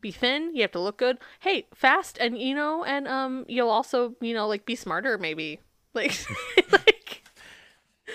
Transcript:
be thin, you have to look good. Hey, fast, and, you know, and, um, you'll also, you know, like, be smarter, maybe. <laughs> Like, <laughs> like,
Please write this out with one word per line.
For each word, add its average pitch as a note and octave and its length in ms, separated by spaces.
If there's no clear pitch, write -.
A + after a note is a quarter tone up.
be F#3+ 120
thin, D4+ 420
you B3 80
have G3+ 100
to F3 80
look G3+ 180
good. B3+ 200
Hey, F4+ 340
fast, D#4 460
and, A#3+ 180
you C4 160
know, D4+ 300
and, C#4 240
um, C4 400
you'll A#3+ 220
also, A#3+ 500
you A#3 140
know, G#3+ 120
like, G#3 180
be A3+ 120
smarter, G3+ 420
maybe. D#3 460
<laughs> - 60
Like, - 220
<laughs> - 140
like, - 520